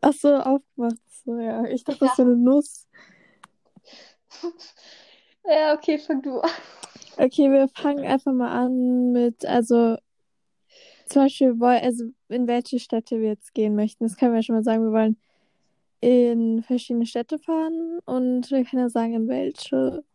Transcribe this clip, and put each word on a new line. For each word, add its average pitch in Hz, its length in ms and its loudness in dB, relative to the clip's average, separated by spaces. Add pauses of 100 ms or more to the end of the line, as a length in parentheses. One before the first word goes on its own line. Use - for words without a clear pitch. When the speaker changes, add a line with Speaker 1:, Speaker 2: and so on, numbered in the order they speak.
Speaker 1:
Ach 285 120 4
so, 285 240 2
aufgemacht. 262 600 -4 (280)
So, 233 140 -8
ja. 226 260 -6
Ich 247 200 -6
dachte, 285 200 -4
Speaker 2:
Ja. 269 60 4
Speaker 1:
das 254 80 -2
wäre 247 120 4
eine 240 80 4
Nuss. 262 480 0 (1400)
Speaker 2:
<laughs> 339 240 -14 (920)
Ja, 311 280 4
okay, 302 240 -2
fang 294 240 -4
du 262 180 -6
an. 339 100 0 (680)
Speaker 1:
Okay, 269 320 4
wir 269 180 4
fangen 285 380 -4
einfach 269 260 -2
mal 247 180 -2 (140)
an 247 480 0
mit, 240 320 0
also, 233 540 2 (1080)
zum 277 180 4
Beispiel, 262 360 2
wo, 240 60 2
also, 240 380 0 (240)
in 247 180 -2
welche 240 320 -2
Städte 226 420 -4
wir 220 80 0
jetzt - 240 -8
gehen 214 220 -2
möchten. 214 300 -2
Das 220 120 -4
können 247 160 2
wir 226 100 0
schon 226 140 -2
mal 220 80 0
sagen. 226 200 0
Wir 220 80 0
wollen 220 280 2 (800)
in 233 640 2
verschiedene 233 420 -4
Städte 240 340 -6
fahren 330 680 -4
und 254 440 -2
wir 262 140 0
können 254 200 -2
ja 247 40 -2
sagen, 233 240 -2
in 226 160 -2
welche 262 720 -4 (120)